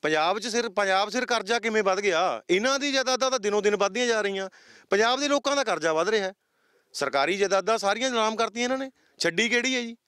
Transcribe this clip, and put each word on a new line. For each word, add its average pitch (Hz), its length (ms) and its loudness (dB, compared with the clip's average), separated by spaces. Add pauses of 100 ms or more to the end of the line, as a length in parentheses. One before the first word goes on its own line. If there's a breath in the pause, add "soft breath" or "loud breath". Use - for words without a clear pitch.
ਪੰਜਾਬ 156 360 2
'ਚ 214 80 -8
ਸਿਰ, 233 220 -2
ਪੰਜਾਬ 196 400 0
ਸਿਰ 240 160 -2
ਕਰਜ਼ਾ 220 340 -2
ਕਿਵੇਂ 220 240 0
ਵੱਧ 190 160 2
ਗਿਆ? 190 200 2 (300)
ਇਹਨਾਂ 226 300 2
ਦੀ 285 120 -2
ਜਾਇਦਾਦਾਂ 254 400 0
ਤਾਂ 254 80 0
ਦਿਨੋਂ 208 220 0
ਦਿਨ 208 140 2
ਵੱਧਦੀਆਂ 202 320 0
ਜਾ 226 140 0
ਰਹੀਆਂ, 196 280 -4 (400 loud breath)
ਪੰਜਾਬ 226 300 2
ਦੇ 285 80 -2
ਲੋਕਾਂ 285 280 0
ਦਾ 277 80 0
ਕਰਜ਼ਾ 165 300 0
ਵੱਧ 165 160 2
ਰਿਹਾ 208 180 0
ਹੈ। 190 60 -8 (600)
ਸਰਕਾਰੀ 139 440 0
ਜਾਇਦਾਦਾਂ 196 400 2
ਸਾਰੀਆਂ 214 320 -2
ਨਿਲਾਮ 220 260 0
ਕਰਤੀਆਂ 220 280 -2
ਇਹਨਾਂ 254 140 -2
ਨੇ, 269 120 -8 (300 soft breath)
ਛੱਡੀ 170 300 0
ਕਿਹੜੀ 240 260 0
ਹੈ 247 60 -2
ਜੀ? 233 140 -10 (120)